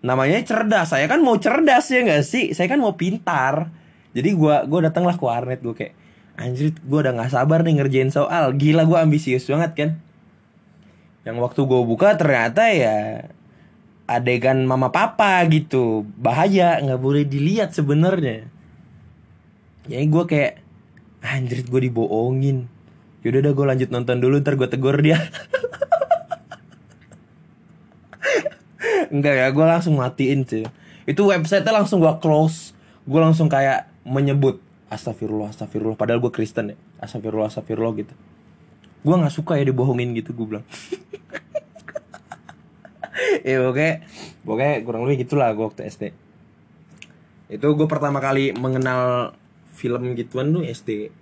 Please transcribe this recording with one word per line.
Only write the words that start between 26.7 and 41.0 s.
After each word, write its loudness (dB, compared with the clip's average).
Enggak 2
ya, 2
gua 4
langsung 0
matiin 0
sih. -6
Itu 2
website-nya 0
langsung 2
gua 4
close. 0
Gua 4
langsung 4
kayak 0
menyebut, 0
"Astagfirullah, -8
astagfirullah." -6
Padahal 0
gua -2
Kristen -6
ya. -20
"Astagfirullah, -6
astagfirullah," -6
gitu. -14
Gua 4
nggak -2
suka -4
ya 0
dibohongin -2
gitu, -10
gua -8
bilang. -16
<laughs> -20